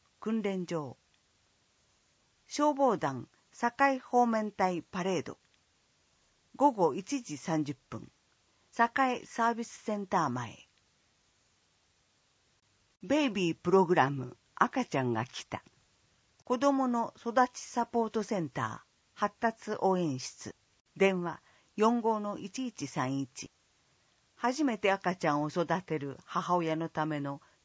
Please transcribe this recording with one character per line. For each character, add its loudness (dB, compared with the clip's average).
訓 -2
練 -4
場。 -6
消 2
防 2
団、 -4
堺 0
方 2
面 0
隊 0
パ -6
レ 0
ー -2
ド。 -12
午 6
後 2
一 -6
時 -10
三 -2
十 -6
分。 -12
堺 0
サ 0
ー 0
ビ -6
ス -16
セ -4
ン -6
タ 2
ー 2
前。 -8
ベ 2
イ 2
ビ 0
ー -10
プ -2
ロ 8
グ 2
ラ 6
ム、 -6
赤 0
ち -4
ゃ 2
ん 0
が 0
来 -14
た。 -10
子 -2
ど 4
も 2
の -2
育 2
ち -16
サ -4
ポ 0
ー -4
ト -2
セ -2
ン -2
タ -6
ー、 -20
発 -2
達 -2
応 4
援 -2
室。 -12
電 2
話、 -6
四 4
五 0
の -6
一 -8
一 -8
三 -2
一。 -10
初 0
め 0
て 4
赤 0
ち -2
ゃ 4
ん 2
を -2
育 0
て -4
る -8
母 -2
親 0
の -4
た -2
め -2
の -6